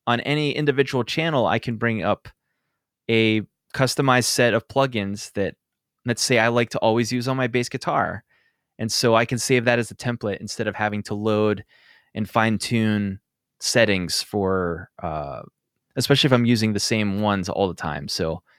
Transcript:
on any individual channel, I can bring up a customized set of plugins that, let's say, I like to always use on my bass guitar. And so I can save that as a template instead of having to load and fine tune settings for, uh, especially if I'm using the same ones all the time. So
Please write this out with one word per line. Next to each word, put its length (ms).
on 140
any 300
individual 520
channel, 440
I 100
can 200
bring 260
up 240
a 320
customized 520
set 280
of 140
plugins 680
that, 220
let's 160
say, 160
I 120
like 220
to 80
always 320
use 160
on 100
my 100
bass 220
guitar. 540
And 140
so 240
I 100
can 140
save 260
that 140
as 120
a 40
template 460
instead 260
of 80
having 280
to 120
load 480
and 160
fine 280
tune 640
settings 600
for, 680
uh, 400
especially 320
if 60
I'm 120
using 280
the 60
same 420
ones 280
all 180
the 60
time. 340
So 360